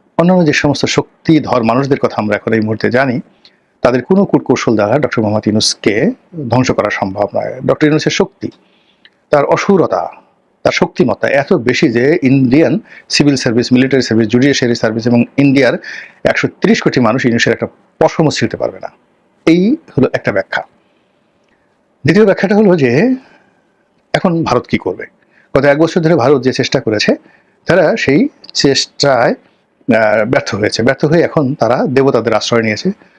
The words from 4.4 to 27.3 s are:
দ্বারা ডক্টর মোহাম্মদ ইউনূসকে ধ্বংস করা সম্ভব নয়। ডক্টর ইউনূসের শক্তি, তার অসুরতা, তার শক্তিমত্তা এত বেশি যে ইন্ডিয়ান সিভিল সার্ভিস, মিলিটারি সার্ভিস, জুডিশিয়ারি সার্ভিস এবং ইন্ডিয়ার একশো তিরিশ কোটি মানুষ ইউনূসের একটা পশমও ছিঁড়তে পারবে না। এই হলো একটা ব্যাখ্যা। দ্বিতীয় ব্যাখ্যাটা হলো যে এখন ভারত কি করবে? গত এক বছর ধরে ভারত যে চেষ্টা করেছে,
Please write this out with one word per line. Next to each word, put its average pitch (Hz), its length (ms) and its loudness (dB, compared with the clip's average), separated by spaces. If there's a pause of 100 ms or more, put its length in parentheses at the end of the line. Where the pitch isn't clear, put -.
দ্বারা 107 240 0
ডক্টর 123 220 -2
মোহাম্মদ 107 260 -2
ইউনূসকে 110 640 -2 (380)
ধ্বংস 127 220 0
করা 104 180 -2
সম্ভব 101 460 -4
নয়। 113 300 -6
ডক্টর 139 220 0
ইউনূসের 151 240 0
শক্তি, - 380 -4 (800)
তার 143 160 2
অসুরতা, 131 640 0 (520)
তার - 80 0
শক্তিমত্তা 127 560 -2
এত 139 260 0
বেশি 127 380 0
যে 127 300 0
ইন্ডিয়ান 135 580 2 (300)
সিভিল 143 260 2
সার্ভিস, 123 380 0
মিলিটারি 131 280 2
সার্ভিস, 113 260 0
জুডিশিয়ারি 123 480 2
সার্ভিস 113 320 -2
এবং 120 180 2 (120)
ইন্ডিয়ার 135 360 2 (500)
একশো - 240 0
তিরিশ - 340 0
কোটি - 180 -2
মানুষ 123 260 0
ইউনূসের 117 280 0
একটা 104 140 -4 (320)
পশমও 156 320 2
ছিঁড়তে - 260 -4
পারবে - 220 -6
না। - 80 -12 (580)
এই 180 300 2 (220)
হলো 127 160 2
একটা 123 180 -4
ব্যাখ্যা। - 300 -4 (1400)
দ্বিতীয় 185 220 4
ব্যাখ্যাটা 196 300 0
হলো 196 200 4
যে 156 400 2 (1000)
এখন 165 300 -2
ভারত - 240 -2
কি - 100 -2
করবে? - 280 -8 (520)
গত 135 80 0
এক 143 120 2
বছর 165 240 0
ধরে 160 140 2
ভারত 135 260 2
যে 127 120 0
চেষ্টা 131 260 -2
করেছে, 185 360 -2 (500)